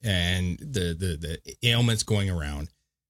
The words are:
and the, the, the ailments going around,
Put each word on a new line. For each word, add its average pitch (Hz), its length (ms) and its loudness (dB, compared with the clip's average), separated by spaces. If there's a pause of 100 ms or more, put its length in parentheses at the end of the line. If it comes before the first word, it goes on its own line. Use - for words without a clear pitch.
and 90 560 0
the, 90 360 -2
the, 87 200 -2 (260)
the - 140 -16 (120)
ailments 117 360 4
going 98 260 2
around, 73 380 -4 (420)